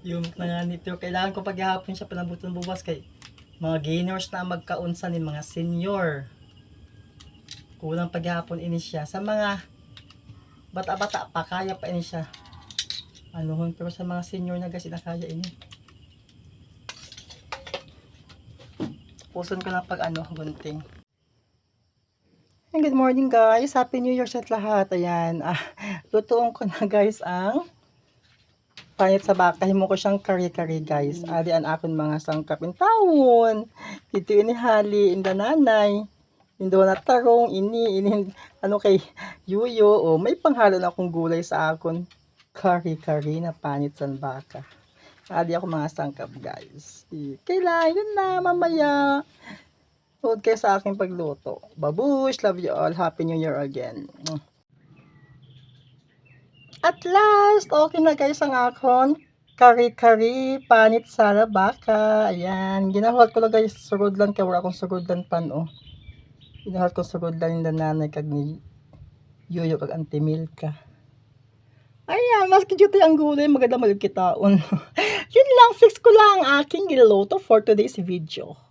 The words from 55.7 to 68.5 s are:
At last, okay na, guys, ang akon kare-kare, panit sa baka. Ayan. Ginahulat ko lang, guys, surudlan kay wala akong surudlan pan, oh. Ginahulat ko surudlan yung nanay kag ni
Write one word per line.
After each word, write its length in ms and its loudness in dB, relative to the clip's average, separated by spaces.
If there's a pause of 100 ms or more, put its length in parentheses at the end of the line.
At 240 0
last, 640 4
okay 320 2
na, 160 4
guys, 240 0
ang 80 0
akon 720 2 (340)
kare-kare, 1120 4
panit 400 6
sa 400 2
baka. 880 0
Ayan. 560 -2
Ginahulat 400 4
ko 80 -2
lang, 160 2
guys, 220 0
surudlan 580 -2
kay 80 -2
wala 160 0
akong 160 -4
surudlan 540 -6
pan, 260 -4
oh. 160 -6 (960)
Ginahulat 240 -2
ko 160 -6
surudlan 560 -6
yung 160 -2
nanay 320 -2
kag 160 -8
ni 320 -6 (880)